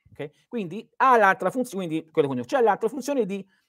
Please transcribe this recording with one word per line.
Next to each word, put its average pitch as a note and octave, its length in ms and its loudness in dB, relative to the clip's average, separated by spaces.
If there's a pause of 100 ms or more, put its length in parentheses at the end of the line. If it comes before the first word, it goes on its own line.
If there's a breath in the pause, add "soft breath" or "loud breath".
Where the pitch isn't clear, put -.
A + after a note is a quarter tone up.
(120)
Ok? - 360 -16
Quindi G3+ 500 -10
ha B3+ 200 4
l'altra F#3+ 320 2
funzione, G3 360 -4
quindi D#3+ 260 -6
quello D3 180 2
che B2 160 -4
c'è - 160 0
l'altra A3 280 2
funzione C4+ 360 -2
di G3 200 -8 (240)